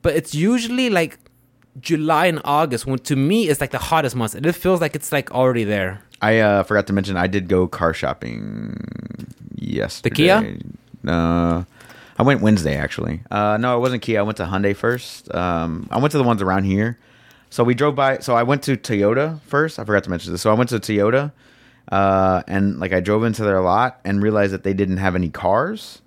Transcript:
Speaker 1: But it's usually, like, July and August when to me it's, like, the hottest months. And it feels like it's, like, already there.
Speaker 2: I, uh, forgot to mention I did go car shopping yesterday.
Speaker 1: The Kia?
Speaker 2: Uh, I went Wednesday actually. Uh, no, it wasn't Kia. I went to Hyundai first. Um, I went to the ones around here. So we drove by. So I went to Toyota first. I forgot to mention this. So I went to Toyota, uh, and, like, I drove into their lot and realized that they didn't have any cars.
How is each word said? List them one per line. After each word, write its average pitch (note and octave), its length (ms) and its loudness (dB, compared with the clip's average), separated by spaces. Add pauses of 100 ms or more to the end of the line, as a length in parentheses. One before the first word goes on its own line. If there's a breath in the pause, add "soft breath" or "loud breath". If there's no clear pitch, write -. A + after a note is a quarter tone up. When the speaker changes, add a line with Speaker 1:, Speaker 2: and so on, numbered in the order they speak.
Speaker 1:
But D3+ 140 2
it's D#3 180 -2
usually, A#3 560 0
like, E3+ 280 0 (640)
July D#3 460 2
and E3 180 0
August C#3+ 420 0
when C3 120 -2
to - 180 -2
me F3 320 2
it's, D3 140 0
like, C3 80 -4
the C3 80 -4
hottest D3+ 360 0
months. A#2 200 -4
And A#2+ 100 -10
it E3 80 2
feels F3+ 300 0
like D#3 120 -2
it's, - 180 -10
like, C#3 200 -2
already B2 320 2
there. G2+ 380 -2 (180)
Speaker 2:
I, A2 200 4
uh, G#2 240 4
forgot G#2 240 2
to G2+ 40 -2
mention G2 240 0
I F2 100 2
did F#2 220 -2
go F2+ 180 4
car E2 280 0
shopping A1 800 -6 (800)
yesterday. - 540 -4
Speaker 1:
The - 40 -8
Kia? F3+ 440 2 (520)
Speaker 2:
Uh, E2+ 540 2 (540 loud breath)
I - 40 2
went C3 200 4
Wednesday F2+ 340 4
actually. D2+ 540 -6
Uh, G#2 280 0
no, B2 180 0
it A#2+ 40 2
wasn't B2 220 -2
Kia. A2 180 0
I - 20 0
went G#2 140 -2
to G2 80 -4
Hyundai G2 320 0
first. - 580 -4
Um, E2+ 560 -2
I - 80 -2
went D3 140 2
to D3+ 60 0
the C3+ 60 2
ones A2+ 180 0
around F#2+ 220 0
here. G#2 340 0 (520 soft breath)
So - 140 0
we B2 100 4
drove C#3+ 200 0
by. C3+ 240 0
So - 160 -2
I A#2 100 4
went C3+ 200 0
to C3+ 120 0
Toyota A#2+ 680 0
first. D#3 360 -2
I A2+ 60 -10
forgot G2+ 200 0
to F#2 60 -8
mention F2 220 -4
this. F2+ 100 -6
So A2 80 2
I G#2+ 40 6
went A#2+ 160 2
to A#2+ 80 -2
Toyota, A2+ 540 0 (580 soft breath)
uh, F#2+ 580 4
and, G2 320 0
like, F2+ 140 -2
I F#2 60 4
drove G#2 240 0
into A2+ 180 -2
their G2 180 2
lot G2 440 2
and G2+ 180 0
realized G#2 320 2
that F#2 80 -8
they G2 100 0
didn't F#2+ 260 0
have F#2+ 160 0
any F2+ 140 0
cars. B2 800 -2